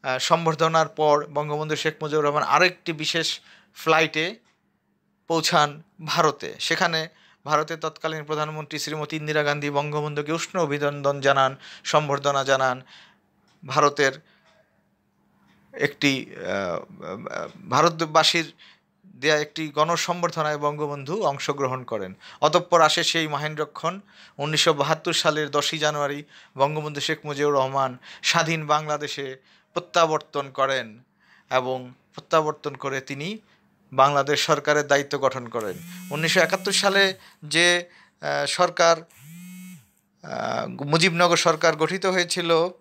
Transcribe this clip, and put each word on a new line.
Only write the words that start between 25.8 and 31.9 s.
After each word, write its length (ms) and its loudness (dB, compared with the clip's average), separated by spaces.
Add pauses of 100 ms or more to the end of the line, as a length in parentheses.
বঙ্গবন্ধু 420 -2
শেখ 260 -4
মুজিবুর 280 0
রহমান 440 0 (240)
স্বাধীন 440 0
বাংলাদেশে 680 -4 (360)
প্রত্যাবর্তন 760 -2
করেন 540 -4 (460)
এবং 420 -2 (220)